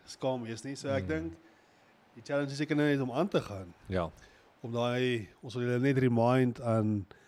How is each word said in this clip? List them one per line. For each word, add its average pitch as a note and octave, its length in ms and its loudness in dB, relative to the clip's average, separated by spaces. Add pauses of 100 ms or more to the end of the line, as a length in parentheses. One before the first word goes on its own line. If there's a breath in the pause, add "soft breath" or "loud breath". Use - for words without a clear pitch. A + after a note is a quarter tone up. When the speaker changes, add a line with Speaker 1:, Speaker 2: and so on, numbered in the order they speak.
Speaker 1:
skaam C3 380 -4
wees A2+ 200 -10
nie. C3+ 120 -8
So C#3 140 -8
ek C3+ 140 0
Speaker 2:
Hmm. F#2 60 -6
Speaker 1:
dink D#3+ 240 -4 (840 soft breath)
die A#2+ 80 -20
challenge C#3+ 280 -2
is C#3 60 -8
seker D3+ 180 0
nou D3 120 4
net C#3+ 140 4
om B2+ 100 -2
aan D3+ 160 0
te E3+ 140 0
gaan. F#2+ 320 -10 (140)
Speaker 2:
Ja. F2+ 220 0 (520 soft breath)
Speaker 1:
Om A#2 100 -10
daai, A#2+ 580 0 (120)
ons A#2+ 140 -14
wil B2 80 -4
julle B2 160 0
net C3+ 180 4
remind B2 640 4
aan, G#2+ 440 2 (220 soft breath)